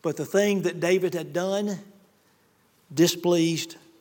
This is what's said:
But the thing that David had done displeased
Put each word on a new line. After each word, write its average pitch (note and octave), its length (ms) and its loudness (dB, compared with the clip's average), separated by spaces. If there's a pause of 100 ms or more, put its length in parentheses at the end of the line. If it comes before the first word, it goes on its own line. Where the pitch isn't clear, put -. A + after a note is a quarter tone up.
But D#3+ 140 -2
the D3 100 -4
thing G3+ 360 2
that E3+ 180 -2
David F3 340 2
had D#3 180 -6
done G3 460 -2 (1120)
displeased E3+ 840 2 (240)